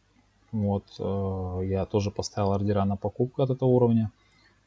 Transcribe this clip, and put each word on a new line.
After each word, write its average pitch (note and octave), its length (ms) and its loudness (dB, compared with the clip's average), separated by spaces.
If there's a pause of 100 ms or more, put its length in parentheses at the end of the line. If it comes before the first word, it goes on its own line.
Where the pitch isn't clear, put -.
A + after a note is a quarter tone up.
(540)
Вот, G2+ 320 0 (120)
э, F#2+ 680 -4
я F#2+ 200 0
тоже G2+ 260 0
поставил G2 420 -2
ордера G2+ 320 0
на G2 100 0
покупку B2 460 -4
от C3 80 0
этого C3 180 0
уровня. A#2 420 4 (580)